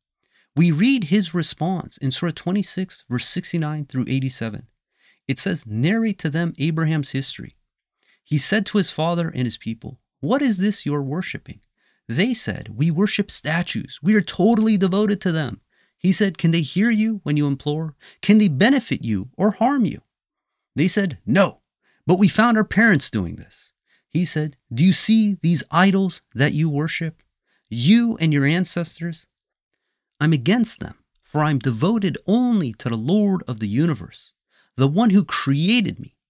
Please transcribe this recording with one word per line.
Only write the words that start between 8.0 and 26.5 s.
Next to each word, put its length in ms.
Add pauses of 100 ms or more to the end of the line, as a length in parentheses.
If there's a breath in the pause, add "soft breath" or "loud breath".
He 160
said 280
to 120
his 100
father 420
and 160
his 100
people, 420 (220)
'What 220
is 160
this 280
you're 160
worshiping?' 560 (480)
They 280
said, 340
'We 240
worship 400
statues. 680
We 140
are 60
totally 560
devoted 460
to 100
them.' 280 (380)
He 140
said, 260
'Can 140
they 100
hear 300
you 320
when 120
you 120
implore? 480 (260 soft breath)
Can 160
they 80
benefit 560
you 340
or 140
harm 340
you?' 180 (760)
They 100
said, 400
'No, 360 (440)
but 140
we 80
found 280
our 60
parents 480
doing 240
this.' 380 (360)
He 160
said, 320 (160)
'Do 120
you 80
see 500
these 300
idols 500 (100)
that 200